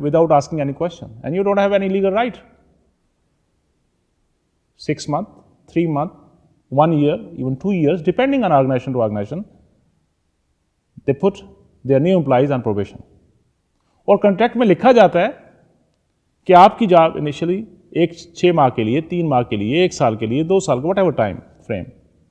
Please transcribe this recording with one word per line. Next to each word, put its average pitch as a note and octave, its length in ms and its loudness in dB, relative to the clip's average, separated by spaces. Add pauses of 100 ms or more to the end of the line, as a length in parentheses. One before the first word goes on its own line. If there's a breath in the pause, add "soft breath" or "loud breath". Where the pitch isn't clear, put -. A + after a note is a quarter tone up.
without D#3 300 0
asking D3 320 0
any C#3 180 -6
question - 260 -8
and A#2 280 -10
you G3 80 -2
don't G3+ 160 0
have G3+ 140 0
any G3 160 -2
legal F#3+ 240 -2
right। A3+ 240 -4 (2500)
Six D3 200 -8
month, D#3+ 200 -6 (440)
three E3+ 140 0 (100)
month, E3 140 -6 (640)
one D#3 200 2
year, D3 240 0 (220)
even C3 160 -6
two G3 180 -6
years, E3 300 -2
depending B3+ 400 -2
on F3+ 80 0
organization C3+ 440 0
to B2 60 -2
organization, G#2+ 440 -6 (1600)
they C3+ 220 -2
put G3 100 0 (540)
their C3+ 200 2
new F#3 160 2
employees C3+ 340 0
on A#2+ 100 -8
probation। G2+ 340 -6 (1040)
और G3 100 4
कॉन्ट्रैक्ट G#3 400 0
में A#3+ 100 2
लिखा G3 240 4
जाता F#3+ 280 4
है A3 160 -2 (1120)
कि F3+ 60 4
आपकी G3+ 340 6
जॉब E3 280 4
initially E3 480 -4 (340)
एक - 400 -4
छः F3 160 2
माह D3 160 4
के A#2+ 140 -2
लिए, A#2+ 180 -2
तीन E3+ 260 -4
माह B2+ 160 0
के A2+ 140 -6
लिए, B2+ 280 0
एक - 80 -4
साल A#2 220 0
के A2 120 -6
लिए, C3 160 -2
दो F#3 160 0
साल C#3 220 -2
के, D3+ 60 -4
whatever F#3 280 0
time G#2 220 -2
frame, - 480 -12 (460)